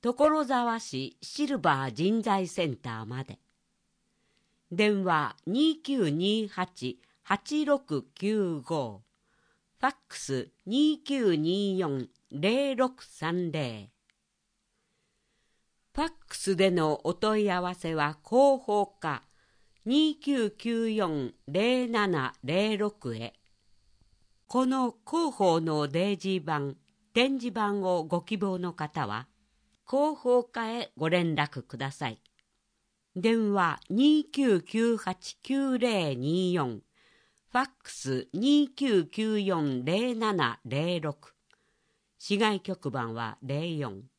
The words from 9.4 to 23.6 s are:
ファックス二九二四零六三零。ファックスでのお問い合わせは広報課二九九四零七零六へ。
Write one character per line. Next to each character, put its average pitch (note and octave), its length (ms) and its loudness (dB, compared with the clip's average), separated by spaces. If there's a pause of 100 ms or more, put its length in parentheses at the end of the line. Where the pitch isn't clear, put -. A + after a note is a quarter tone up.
フ - 80 -2
ァ - 60 4
ッ - 20 -16 (120)
ク - 80 -18
ス - 360 -6 (160)
二 D4 320 2
九 B3 340 2
二 F#3 460 0
四 C#3 300 -2 (200)
零 A#3+ 460 0
六 B3+ 280 0
三 E3+ 480 -4
零。 A#2 380 -6 (2000)
フ C#4+ 60 -2
ァ D#4+ 80 2
ッ - 20 -8 (160)
ク - 100 -14
ス F#3+ 180 0
で F#3+ 140 4
の D#3+ 340 2
お F3 120 0
問 G#3+ 280 2
い G3+ 60 2
合 F3+ 120 0
わ F3+ 120 -4
せ E3 220 -6
は D3+ 280 -2
広 C4 400 4
報 G#3 220 2
課 - 380 -8 (600)
二 D4+ 340 2
九 B3 320 0
九 A3+ 400 -2
四 D#3+ 420 -2 (140)
零 A#3 400 2
七 F#3+ 560 0
零 G3 340 0
六 G3 380 -4
へ。 A2 180 -10 (1120)